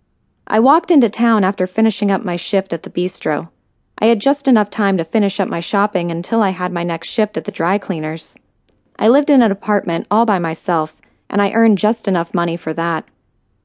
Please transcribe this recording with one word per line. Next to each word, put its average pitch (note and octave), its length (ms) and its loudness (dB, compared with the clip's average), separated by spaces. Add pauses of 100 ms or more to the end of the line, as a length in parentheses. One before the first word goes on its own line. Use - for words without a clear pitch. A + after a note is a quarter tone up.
(460)
I - 140 0
walked D4 320 2
into B3+ 180 4
town A3+ 340 2
after F#3+ 220 0
finishing G#3+ 460 0
up G3 120 -2
my F3 120 -4
shift F#3+ 360 -2
at E3 120 -6
the D#3+ 80 -10
bistro. E3+ 580 -4 (480)
I - 80 0
had A3 160 2
just C#4 260 0
enough G#3+ 220 4
time G3 280 0
to E3 60 -2
finish G3+ 360 -2
up F#3+ 80 0
my E3+ 140 -6
shopping F#3+ 500 -2
until F3 320 -2
I F#3+ 80 0
had F3+ 200 -4
my F3 120 -4
next E3+ 240 -6
shift - 300 -2
at - 80 -8
the - 60 -8
dry F#3 280 -2
cleaners. D#3+ 560 -8 (640)
I G#3 80 2
lived C#4+ 240 4
in C4+ 100 6
an A3 100 4
apartment G3+ 600 -2
all A3 160 2
by G3+ 100 0
myself, D#3+ 580 -4 (320)
and G3+ 140 -2
I G3+ 120 0
earned A3+ 260 4
just A3 280 0
enough F3+ 280 -2
money E3+ 200 -2
for E3 180 -8
that. E3 320 -4 (600)